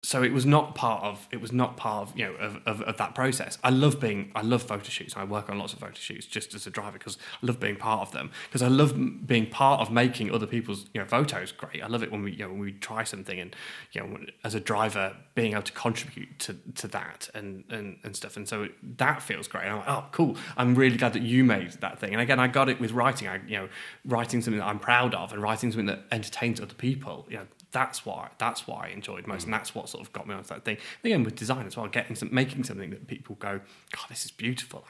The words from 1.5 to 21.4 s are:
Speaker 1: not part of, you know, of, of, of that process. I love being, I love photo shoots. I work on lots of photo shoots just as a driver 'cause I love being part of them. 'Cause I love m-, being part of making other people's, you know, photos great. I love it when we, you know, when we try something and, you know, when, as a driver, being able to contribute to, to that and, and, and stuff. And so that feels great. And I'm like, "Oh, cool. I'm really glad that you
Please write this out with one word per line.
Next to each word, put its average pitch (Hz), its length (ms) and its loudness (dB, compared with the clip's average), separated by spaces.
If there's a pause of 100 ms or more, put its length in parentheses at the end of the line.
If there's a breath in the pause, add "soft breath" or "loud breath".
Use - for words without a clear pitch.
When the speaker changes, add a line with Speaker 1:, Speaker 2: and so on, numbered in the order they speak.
Speaker 1:
not 123 240 2
part 104 320 -4
of, - 100 -12
you 110 60 0
know, 92 100 -6
of, 104 300 -6
of, 110 160 -2
of 107 160 -4
that 101 180 -2
process. 131 480 0
I 131 60 6
love 143 320 6
being, 101 340 -2
I 107 60 -2
love 117 200 2
photo 101 280 -6
shoots. - 260 -8
I 101 80 -6
work 101 260 -4
on 101 80 -4
lots 101 140 -6
of 104 80 -12
photo 104 140 -12
shoots - 320 -12
just - 280 -8
as 104 140 -12
a - 20 -12
driver 101 280 -8
'cause - 200 -12 (240 loud breath)
I - 40 -4
love 123 120 2
being 104 200 -2
part 110 240 0
of 104 100 -6
them. - 180 -6 (220 loud breath)
'Cause 131 100 2
I 123 60 6
love 135 240 8
m-, 127 340 -2
being 113 240 4
part 135 300 6
of 107 140 0
making 120 420 4
other 107 100 2
people's, 107 480 -4
you 113 60 -4
know, 95 80 -6
photos 120 460 2
great. - 280 -10
I 101 60 -8
love 113 160 -2
it - 80 -6
when 104 100 -4
we, 98 120 -4
you 82 60 -12
know, 101 100 -8
when 95 100 -8
we 98 140 -6
try 110 320 -4
something 95 340 -8
and, 90 160 -10 (380 loud breath)
you - 80 -6
know, - 60 -8
when, - 200 -10 (160)
as 107 120 -4
a 110 40 0
driver, 101 560 0 (200)
being 113 180 2
able 104 100 0
to - 80 -4
contribute - 680 -4
to, - 140 -6 (220)
to - 140 -6
that - 440 -8
and, 101 360 -10
and, 104 340 -8
and 104 100 -10
stuff. - 220 -10
And 104 100 -8
so 104 220 -4 (300)
that 139 240 4
feels - 260 -6
great. 90 160 -6
And 98 80 -2
I'm 107 80 -2
like, 92 100 -8
"Oh, 131 220 0
cool. 160 240 4 (220 loud breath)
I'm 123 180 6
really 127 220 8
glad 120 160 4
that 110 100 0
you 123 220 8